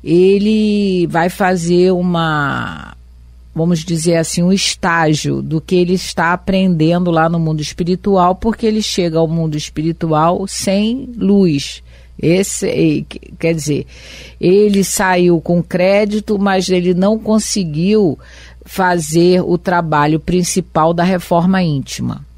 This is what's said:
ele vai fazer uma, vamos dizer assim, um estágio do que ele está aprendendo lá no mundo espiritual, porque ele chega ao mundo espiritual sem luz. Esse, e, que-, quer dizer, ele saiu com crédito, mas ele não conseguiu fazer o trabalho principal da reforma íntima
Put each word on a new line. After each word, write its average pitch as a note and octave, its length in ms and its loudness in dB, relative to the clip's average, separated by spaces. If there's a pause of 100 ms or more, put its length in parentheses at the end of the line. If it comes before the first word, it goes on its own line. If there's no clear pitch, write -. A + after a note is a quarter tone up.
ele G3 1040 2
vai E3 220 0
fazer F3+ 640 2
uma, D#3 1000 -2 (640)
vamos D#3+ 300 0
dizer E3 320 0
assim, E3 260 -2
um F3+ 80 2
estágio D#3 920 0
do D3+ 200 -4
que F#3 140 -2
ele F3+ 180 2
está F3 400 -2
aprendendo F3+ 760 0
lá E3 200 2
no E3+ 100 -2
mundo D#3 220 -2
espiritual, F3+ 720 0
porque A3+ 300 -4
ele G#3+ 160 0
chega E3+ 380 -2
ao E3 80 2
mundo D#3+ 280 -2
espiritual E3 920 -2
sem G#3+ 680 -2
luz. F#3+ 680 0 (400)
Esse, F#3 460 0
e, D#3 360 0
que-, - 360 -18
quer E3 140 0
dizer, C#3+ 340 -4 (520)
ele G3 440 4
saiu F3+ 580 2
com F3 220 0
crédito, G3+ 760 0
mas F#3+ 320 0
ele F3+ 240 2
não G3+ 240 2
conseguiu G3+ 1040 0 (460)
fazer F3 760 2
o F3 160 0
trabalho D#3 640 0
principal E3+ 720 0
da E3+ 100 0
reforma F3+ 600 0
íntima B2+ 640 -4 (120)